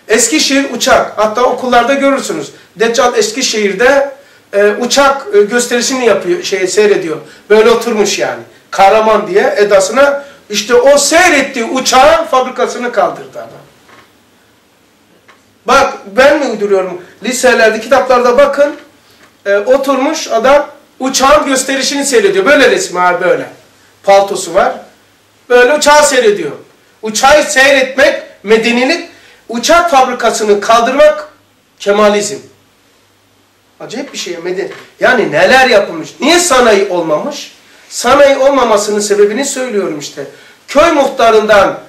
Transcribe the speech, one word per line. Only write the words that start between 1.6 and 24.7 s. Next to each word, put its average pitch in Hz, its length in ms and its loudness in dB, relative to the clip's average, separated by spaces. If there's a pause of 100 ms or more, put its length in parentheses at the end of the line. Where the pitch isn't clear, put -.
görürsünüz. 247 560 -4 (260)
Deccal 233 400 0
Eskişehir'de, 226 960 -2 (400)
e, 202 140 2
uçak, 254 680 0
e, 208 60 6
gösterisini 240 640 -2
yapıyor, 175 360 0
şey, 190 240 -4
seyrediyor. 180 500 0 (340)
Böyle 220 200 4
oturmuş 214 480 -2
yani. 123 240 -6 (280)
Kahraman 214 580 2
diye 208 280 0
edasına, 214 680 2 (260)
işte 208 240 -4
o 269 240 4
seyrettiği 294 640 0
uçağın 262 600 2
fabrikasını 247 680 -4
kaldırdı - 460 -4
adam. - 100 -14 (2250)
Bak 269 280 0 (220)
ben 294 220 4
mi 269 80 -2
uyduruyorum? 196 560 -2 (220)
Liselerde, 240 560 0
kitaplarda 247 580 2
bakın. 285 380 2 (680)
E, 202 100 0
oturmuş 269 720 -2
adam 262 380 2 (320)
uçağın 269 480 0
gösterişini 269 580 -4
seyrediyor. 196 400 0
Böyle 277 260 4
resim 180 260 -4
ha, 180 240 0
böyle. 156 260 -2 (560)
Paltosu 196 520 0
var. - 180 0 (760)